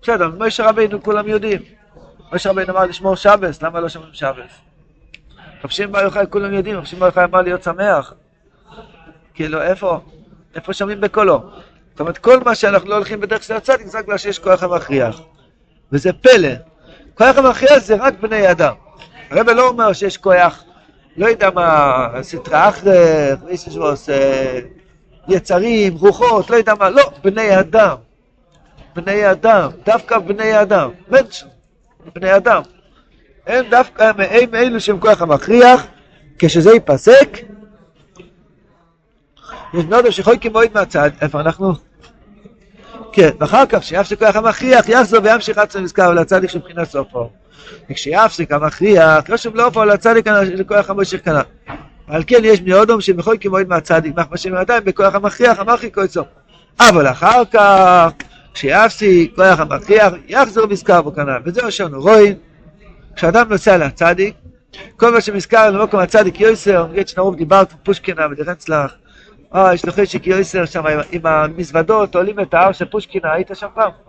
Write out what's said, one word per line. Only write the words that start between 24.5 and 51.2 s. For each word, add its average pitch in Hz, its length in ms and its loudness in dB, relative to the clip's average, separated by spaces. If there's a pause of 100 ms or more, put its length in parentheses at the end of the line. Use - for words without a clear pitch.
יצרים, 190 680 0
רוחות, 202 560 0
לא 233 60 2
יודע 220 180 0
מה, 196 160 -2
לא, 269 120 2 (200)
בני 196 380 0
אדם. 185 360 0 (1000)
בני 196 360 -2
אדם, 190 400 2 (160)
דווקא 220 320 -2
בני 208 440 -2
אדם, 190 280 0 (180)
מענטשן, 254 380 -2 (680)
בני 185 220 0
אדם. 196 260 0 (840)
הם 247 240 -2
דווקא, 240 320 0
הם, 220 160 2
הם 226 360 0
אלו 233 260 -2
שהם 202 200 -4
כוח 202 220 2
המכריח, 233 640 4 (520)
כשזה 170 340 4
ייפסק, 233 680 4 (2250)
יש 170 100 -4
בני 196 140 0
אדם 240 120 2
שחוקים 214 420 -2
מאוד 226 220 0
מהצד, 165 360 0 (100)
איפה 151 200 -6
אנחנו? 170 320 -4 (1400)
כן, 165 180 4 (100)
ואחר 220 260 2
כך, 196 160 -2
שיפסיק 190 360 -6
כוח 208 180 2
המכריח, 226 520 2
יחזור 226 340 2
וימשיך 220 360 0
עד 208 120 0
סוף 196 120 -10
עסקה, 180 260 0
ולצדיק 175 420 0
שבחינת 170 380 -10
סופו. 123 420 -10 (600)
וכשיפסיק 170 640 -2
המכריח, 156 760 2
לא 208 80 -4
שום 226 200 -8
לא 233 160 0
פה, 220 120 0
לצדיק 214 440 2
לכוח 196 600 -2
המשיך 196 340 -6